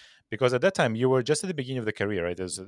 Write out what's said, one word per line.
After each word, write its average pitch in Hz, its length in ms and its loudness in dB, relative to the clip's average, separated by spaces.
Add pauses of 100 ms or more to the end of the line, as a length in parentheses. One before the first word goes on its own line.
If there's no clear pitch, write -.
(300)
Because 123 240 2
at 123 80 2
that 190 140 2
time, 120 200 2
you 127 140 2
were 131 140 4
just 151 200 0
at 196 40 -6
the 185 60 -4
beginning 131 260 -6
of 110 60 -4
the 107 60 -2
career, 101 320 -2
right? 87 160 -4
It 92 40 -4
was 92 240 -8